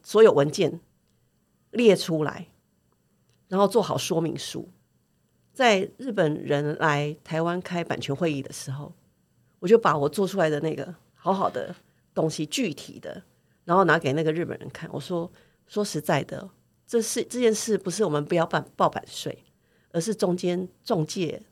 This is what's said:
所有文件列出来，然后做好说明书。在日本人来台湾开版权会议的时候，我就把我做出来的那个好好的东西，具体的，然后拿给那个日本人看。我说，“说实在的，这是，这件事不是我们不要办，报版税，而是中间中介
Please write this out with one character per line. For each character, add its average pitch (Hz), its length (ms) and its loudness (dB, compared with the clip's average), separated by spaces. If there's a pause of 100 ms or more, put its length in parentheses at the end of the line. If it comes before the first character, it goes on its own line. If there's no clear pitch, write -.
所 - 180 2
有 220 120 10
文 143 180 4
件 170 300 -2 (880)
列 220 240 6
出 160 300 -2
来， - 240 -8 (1000)
然 185 140 -2
后 202 80 6
做 196 120 2
好 - 160 -2
说 165 240 -2
明 160 160 -4
书。 - 320 -10 (840)
在 214 360 4 (100)
日 262 120 -8
本 160 320 2
人 147 360 -2
来 147 440 0
台 160 200 -4
湾 175 200 -2
开 170 220 -6
版 - 160 -6
权 139 140 -4
会 165 180 0
议 135 100 -4
的 - 100 -12
时 - 200 -10
候， 143 200 -12 (680)
我 180 80 -4
就 220 100 8
把 170 180 4
我 143 120 0
做 196 180 -2
出 190 120 -4
来 160 120 4
的 147 80 0
那 156 160 -2
个 139 180 -10 (220)
好 - 180 -2
好 190 160 0
的 - 240 -6 (400)
东 160 160 0
西， 156 180 -4
具 190 280 -4
体 - 240 -16
的， - 240 -14 (420)
然 175 120 2
后 190 80 6
拿 160 120 6
给 156 180 0
那 160 100 0
个 156 80 2
日 165 120 -2
本 - 140 -8
人 - 120 -14
看。 - 220 -12
我 - 60 -6
说 170 320 -6 (380)
，“说 208 160 -4
实 156 160 -6
在 147 240 0
的， 139 260 -12 (340)
这 233 160 0
是， 226 220 -4
这 - 160 -8
件 226 160 4
事 214 240 -2
不 190 120 -6
是 208 140 0
我 170 60 0
们 147 140 0
不 175 100 -2
要 165 100 2
办， 156 300 -2
报 175 140 2
版 - 180 -6
税， - 320 -12 (540)
而 170 80 -2
是 208 120 -4
中 180 240 0
间 180 320 -2 (140)
中 170 240 0
介 170 340 -4 (120)